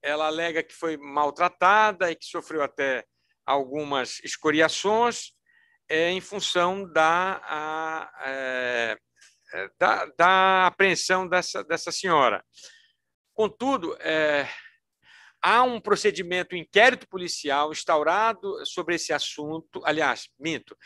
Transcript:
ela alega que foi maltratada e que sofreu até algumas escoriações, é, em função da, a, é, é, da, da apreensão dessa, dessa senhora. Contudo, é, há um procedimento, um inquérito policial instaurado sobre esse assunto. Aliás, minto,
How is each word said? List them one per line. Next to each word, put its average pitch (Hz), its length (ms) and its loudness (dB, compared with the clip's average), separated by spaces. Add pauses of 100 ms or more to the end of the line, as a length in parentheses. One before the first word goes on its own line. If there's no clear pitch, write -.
ela 151 240 -2
alega 160 340 -2
que 160 140 -10
foi 160 220 -4
maltratada 175 1120 2
e 160 60 -6
que - 80 -20
sofreu 156 400 -6
até 135 420 -4 (400)
algumas 139 800 -2
escoriações, 165 1080 0 (520)
é, 160 220 0
em 185 120 -4
função 185 680 -2
da, 165 540 2
a, 156 680 -8 (140)
é, 127 720 -4 (540)
é, 95 260 -10
da, 110 280 2 (100)
da 190 500 4
apreensão 185 600 0
dessa, 175 340 -2
dessa 165 300 -6
senhora. 135 500 2 (920)
Contudo, 214 680 -2
é, 151 480 0 (920)
há 214 200 4
um 247 160 0
procedimento, 185 760 0
um 180 40 -6
inquérito 226 480 4
policial 151 640 -4
instaurado 180 960 0
sobre 170 300 -4
esse 160 180 -4
assunto. 151 720 -8
Aliás, 151 540 -2
minto, 139 360 -8 (120)